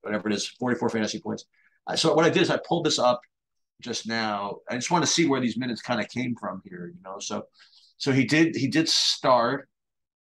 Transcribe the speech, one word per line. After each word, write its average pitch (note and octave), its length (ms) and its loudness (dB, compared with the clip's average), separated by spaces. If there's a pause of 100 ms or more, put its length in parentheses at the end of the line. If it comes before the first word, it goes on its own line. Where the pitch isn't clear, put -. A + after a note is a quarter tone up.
whatever G#2 260 -4
it G#2 60 2
is, F#2+ 140 -4
forty-four B2 420 -2
fantasy G#2+ 300 -2
points. G#2+ 260 -8 (400)
Uh, E3 100 -6
so D#3+ 160 2
what D#3+ 120 4
I D#3+ 60 6
did F3+ 120 4
is D3+ 80 2
I C#3 80 0 (100)
pulled E3+ 160 0
this D3+ 140 0
up B2 220 4 (600)
just - 260 -8
now. G#2+ 500 -2 (120)
I - 60 -4
just B2+ 160 -4
wanna C3+ 160 2
see E3+ 200 2
where C3+ 140 2
these A#2+ 160 0
minutes B2 240 -4
kinda B2 240 -2
came B2 300 -4
from F#2+ 300 -8
here, F2 300 -14
you F2 80 -20
know? F#2+ 180 -14
So, G#2 240 -8 (520)
so - 160 0
he C3+ 120 4
did, D#3 300 4
he - 120 -2
did D3+ 220 0
start, B2+ 800 2 (600)